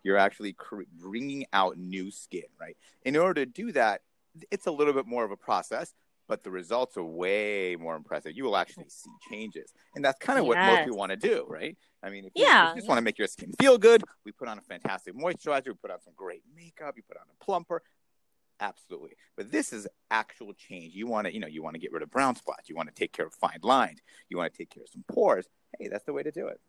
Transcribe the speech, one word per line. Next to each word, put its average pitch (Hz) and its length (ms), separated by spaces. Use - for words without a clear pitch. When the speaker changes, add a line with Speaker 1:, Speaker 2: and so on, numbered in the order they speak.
Speaker 1:
You're 95 160
actually 98 360
cr-, - 300
bringing 123 540
out 95 260
new 92 320
skin, - 360
right? 82 180
In 139 140
order 165 280
to - 0
do 123 280
that, 113 280
it's 196 160
a 175 60
little 147 220
bit 135 120
more 117 200
of 98 60
a 98 60
process, 110 560
but 107 160
the 101 80
results 92 460
are 90 60
way 92 760
more 82 200
impressive. 78 380
You 131 100
will 104 100
actually - 320
see - 240
changes. - 440
And 147 100
that's 135 220
kinda 262 180
what 120 140
most 190 200
Speaker 2:
Yes. 156 80
Speaker 1:
people 117 120
wanna 98 200
do, 208 320
right? 101 280
I 196 80
mean, 98 160
if 190 100
you, 440 100
Speaker 2:
Yeah. 196 240
Speaker 1:
if 165 60
you 254 60
just 107 60
wanna 117 140
make 110 160
your 104 100
skin - 320
feel 262 180
good, 226 260
we 214 80
put 127 160
on 107 100
a 95 40
fantastic 92 540
moisturizer, 139 520
we 113 60
put 95 180
on 87 100
some 87 140
great 87 280
makeup, 160 400
you 113 80
put - 140
on - 120
a - 140
plumper. 175 400
Absolutely. 90 500
But 208 160
this 302 220
is 104 140
actual 107 420
change. 85 420
You 107 120
wanna, 107 220
you 107 100
know, 87 80
you 78 140
wanna 80 160
get - 140
rid 80 120
of 76 60
brown 131 260
spots. - 340
You 80 60
wanna 82 160
take - 200
care 80 140
of - 80
fine 82 280
lines. 120 380
You 90 80
wanna 85 120
take - 200
care - 140
of - 60
some 98 180
pores. 165 400
Hey, - 120
that's - 160
the 147 80
way 139 100
to 147 80
do 262 160
it. - 220